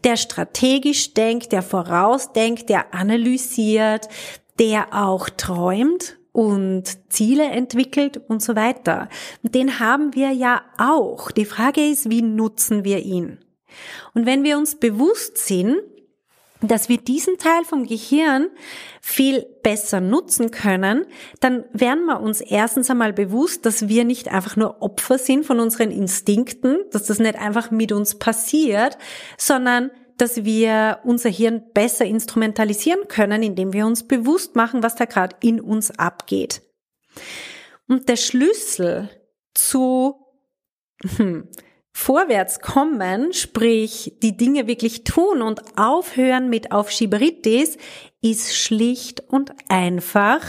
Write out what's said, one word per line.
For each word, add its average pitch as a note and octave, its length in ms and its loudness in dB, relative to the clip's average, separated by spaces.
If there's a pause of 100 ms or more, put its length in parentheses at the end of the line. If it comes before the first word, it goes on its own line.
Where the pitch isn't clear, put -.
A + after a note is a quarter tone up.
der A#3 100 4
strategisch C4 960 -2
denkt, A#3 380 0
der F#3+ 120 0
vorausdenkt, A3 1040 0
der F#3+ 240 0
analysiert, A3 1120 0 (500)
der G#3+ 360 0
auch F#3+ 360 -2
träumt G3 880 -4 (140)
und F#3+ 800 -2
Ziele C4+ 340 2
entwickelt C4 800 -2
und A3 140 -2
so A3 140 -2
weiter." A3 540 -2 (320)
Den B3+ 380 0
haben B3+ 360 2
wir C4+ 160 2
ja B3 300 0 (160)
auch. B3+ 540 0
Die G#3+ 140 0
Frage C#4 400 0
ist, D4 240 -2
wie A#3 120 2
nutzen A3 640 0
wir G3 160 0
ihn? F3+ 400 -4 (720)
Und A3+ 120 0
wenn C4+ 180 2
wir D4 140 2
uns D4 180 0
bewusst B3 600 0
sind, G3 400 0 (840)
dass A3 280 0
wir A#3+ 80 4
diesen E4 400 -2
Teil E4 260 2
vom C#4 220 -2
Gehirn C#4 640 0 (520)
viel C4+ 440 0 (180)
besser G#3 380 0
nutzen A3+ 500 0
können, G3+ 540 0 (340)
dann B3+ 320 2
werden B3+ 340 2
wir D4+ 140 0
uns G#3+ 220 -4
erstens A3+ 480 0
einmal A#3 240 2
bewusst, G3+ 520 0
dass G#3+ 220 0
wir A3+ 160 4
nicht A#3+ 240 -2
einfach F#3+ 300 -2
nur - 240 0
Opfer - 360 0
sind C4 280 2
von A#3 160 2
unseren A3+ 280 0
Instinkten, G#3+ 880 0 (120)
dass G#3 140 -4
das G#3 140 -2
nicht A3 160 2
einfach G#3+ 360 -4
mit A3 220 0
uns G#3 260 -2
passiert, A#3+ 760 0 (400)
sondern B3+ 520 2 (280)
dass A#3+ 260 0
wir A3 600 2
unser A#3+ 260 0
Hirn A3+ 340 0 (100)
besser A#3 320 2
instrumentalisieren A3 1040 0
können, G#3 340 0
indem F#3+ 320 -2
wir G#3 120 0
uns A3+ 220 -2
bewusst C4+ 480 0
machen, A#3 280 0
was A#3 120 -2
da A#3+ 100 0
grad - 380 -2
in A3+ 180 2
uns G#3+ 360 -4
abgeht. - 640 -4 (1300)
Und B3+ 220 2
der A#3 80 2
Schlüssel A3 920 0 (440)
zu, B3+ 600 2 (1040)
hm, F3+ 300 0 (440)
vorwärts C4 720 2
kommen, C4+ 720 0
sprich A3 880 0
die A3 160 0
Dinge B3 300 2
wirklich A3+ 360 -4
tun E4+ 380 2
und A3 360 -6
aufhören B3+ 720 2
mit A3+ 220 -2
Aufschieberitis, A3 1080 2 (440)
ist A3+ 340 0
schlicht A#3 720 -2
und C#4 260 -2 (160)
einfach F#3+ 800 2